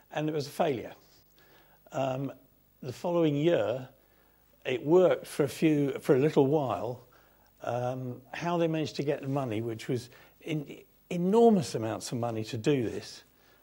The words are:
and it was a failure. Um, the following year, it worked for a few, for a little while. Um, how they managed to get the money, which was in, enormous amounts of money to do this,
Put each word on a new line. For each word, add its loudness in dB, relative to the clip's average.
and -2
it -4
was -4
a -14
failure. -2
Um, -4
the -10
following 0
year, 0
it -4
worked 4
for 0
a 0
few, 2
for 4
a 4
little 4
while. -2
Um, -6
how -2
they 2
managed -2
to -6
get -2
the -8
money, -2
which -8
was -4
in, -8
enormous 4
amounts -4
of -4
money -2
to -8
do 2
this, -10